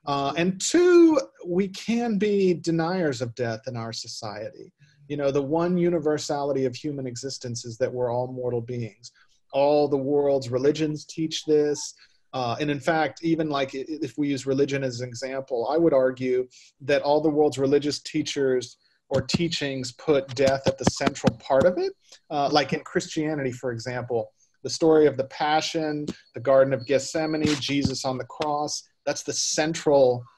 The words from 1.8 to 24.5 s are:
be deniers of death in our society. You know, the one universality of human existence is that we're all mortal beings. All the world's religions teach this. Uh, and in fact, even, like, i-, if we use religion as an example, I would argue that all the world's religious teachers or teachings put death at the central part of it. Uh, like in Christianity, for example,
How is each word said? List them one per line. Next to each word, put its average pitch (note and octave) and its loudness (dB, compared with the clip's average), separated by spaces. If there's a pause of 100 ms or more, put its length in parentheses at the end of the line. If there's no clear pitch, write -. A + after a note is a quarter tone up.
be G3 2
deniers D#3+ -2
of A#2 -6
death A#2 -4
in A#2+ -8
our A2+ -8
society. G#2+ -12 (360)
You D3 -6
know, C#3 0
the C#3+ 0
one E3+ 0
universality D3 0
of B2 -2
human C#3 -8
existence A#2+ -10
is A2+ -10
that B2 0
we're B2 -2
all B2 -4
mortal B2 -4
beings. A#2+ -10 (400)
All D3 4
the C#3 0
world's C#3 0
religions D3+ 0
teach - -6
this. D3 2 (400)
Uh, B2 -2
and D3 -2
in C#3+ -4
fact, D#3 0
even, D#3+ 0
like, C#3 -2
i-, C3+ -8
if D3+ -8
we D3 -2
use C3 -4
religion C#3 0
as B2+ -4
an B2+ -8
example, C3 -6
I D3 0
would E3 4
argue B2+ 2 (320)
that C#3 2
all D3 4
the D#3+ 2
world's D3 2
religious C#3+ 2
teachers C3+ -2 (320)
or C3+ 2
teachings C3+ -4
put C3+ 0
death C3+ 2
at C3+ 0
the A#2 -4
central C3+ 0
part C3+ 2
of C#4 4
it. F#4+ -2 (380)
Uh, C#3+ 0
like D3 2
in D3 -2
Christianity, D3+ -4
for B2 -6
example, A#2+ -6 (300)